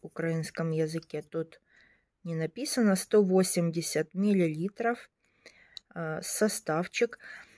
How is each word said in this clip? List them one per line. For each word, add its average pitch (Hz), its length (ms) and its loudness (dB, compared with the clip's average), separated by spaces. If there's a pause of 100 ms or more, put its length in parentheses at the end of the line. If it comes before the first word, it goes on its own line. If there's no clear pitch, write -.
украинском 165 680 -4
языке 160 500 -2
тут 160 400 -8 (640)
не 165 100 -6
написано. 202 600 2
Сто 208 260 4
восемьдесят 170 920 2
миллилитров, 196 960 0 (880)
э, 160 260 -6
составчик. - 960 -2 (400)